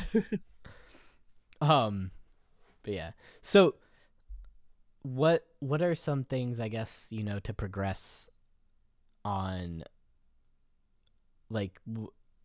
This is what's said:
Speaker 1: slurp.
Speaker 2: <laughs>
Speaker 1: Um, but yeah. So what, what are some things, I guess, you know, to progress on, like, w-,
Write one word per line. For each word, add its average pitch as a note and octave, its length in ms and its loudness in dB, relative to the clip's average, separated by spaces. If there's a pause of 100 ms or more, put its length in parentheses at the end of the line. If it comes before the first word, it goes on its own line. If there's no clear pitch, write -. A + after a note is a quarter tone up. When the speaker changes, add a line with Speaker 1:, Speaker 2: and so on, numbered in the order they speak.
(120)
Speaker 1:
slurp. G#3+ 340 0
Speaker 2:
<laughs> - 40 -20 (1080)
Speaker 1:
Um, A2 520 4 (720)
but G#2+ 100 -2
yeah. E2 180 -6 (300)
So F#3+ 320 8 (1300)
what, C#3+ 420 4 (160)
what C#3+ 220 0
are F3 140 2
some C#3 280 -2
things, B2 360 -2
I A#2 80 -2
guess, A2 420 -8
you A2 140 -4
know, G2+ 160 -4
to G#2+ 140 -6
progress G2 760 -6 (1000)
on, F#2 580 -4 (1700)
like, G2+ 300 -4 (120)
w-, A2 200 -6 (340)